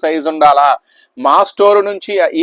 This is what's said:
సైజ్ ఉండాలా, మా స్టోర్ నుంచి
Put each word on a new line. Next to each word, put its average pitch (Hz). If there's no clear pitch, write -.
సైజ్ 156
ఉండాలా, 143
మా 147
స్టోర్ 202
నుంచి 202